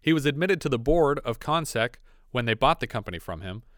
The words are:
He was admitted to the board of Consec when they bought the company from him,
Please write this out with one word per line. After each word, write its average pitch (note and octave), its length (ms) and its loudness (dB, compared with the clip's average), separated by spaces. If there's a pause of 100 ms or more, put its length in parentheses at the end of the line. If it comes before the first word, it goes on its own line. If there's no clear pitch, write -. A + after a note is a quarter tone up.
He D#3 120 2
was C#3+ 120 0
admitted D#3+ 360 0
to D3 80 -2
the B2 100 2
board C#3+ 400 2
of A#2 200 -6
Consec D3 560 -2 (360)
when A#2+ 140 0
they A2+ 80 2
bought C#3 260 2
the A#2+ 80 -4
company F#2+ 320 -8
from D#2+ 220 -10
him, G2 220 -10 (140)